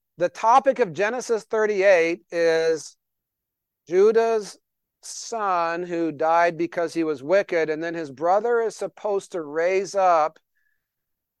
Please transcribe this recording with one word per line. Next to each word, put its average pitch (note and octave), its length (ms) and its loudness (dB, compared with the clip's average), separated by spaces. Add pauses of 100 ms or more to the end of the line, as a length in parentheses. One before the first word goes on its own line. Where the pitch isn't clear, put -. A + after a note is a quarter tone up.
(180)
the E3+ 100 0
topic B3 520 2
of G#3 120 0
Genesis G#3 540 -4
thirty-eight F#3+ 840 2
is E3 680 0 (880)
Judah's G#3+ 680 2 (460)
son F3+ 800 -4
who E3+ 300 -4
died E3 460 0
because E3 360 -4
he E3 100 -2
was D3 200 -4
wicked, E3 480 0
and D#3 120 -6
then E3+ 120 -8
his D#3+ 160 -8
brother G#3 500 0
is G#3+ 140 -4
supposed G3 560 -6
to F3 100 -6
raise E3+ 540 -2
up E3+ 420 2 (1040)